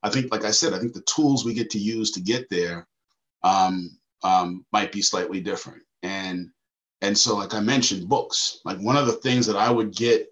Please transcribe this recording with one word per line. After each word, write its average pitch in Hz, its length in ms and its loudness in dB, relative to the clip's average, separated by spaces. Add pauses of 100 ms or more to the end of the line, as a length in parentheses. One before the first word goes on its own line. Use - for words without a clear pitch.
I 104 60 -2
think, 127 220 0
like 107 120 -2
I 107 80 0
said, 107 220 2
I 92 60 -4
think 117 140 -4
the 95 80 -12
tools 139 440 2
we 117 80 -2
get 113 180 -4
to 110 80 -2
use 110 320 -2
to 92 100 -8
get 117 280 -2
there, 85 380 -2 (560)
um, 92 540 2 (260)
um, 92 480 2
might 104 200 0
be 101 100 -6
slightly 95 400 -2
different. - 400 -8 (220)
And, 92 460 -6 (520)
and 104 160 2
so, 110 200 2
like 98 160 -6
I 110 80 -2
mentioned, 104 480 0
books. - 560 -2
Like, 90 140 -4
one 120 180 2
of 143 100 4
the 113 60 2
things 123 340 2
that 104 100 2
I 110 140 4
would 110 240 0
get 113 360 2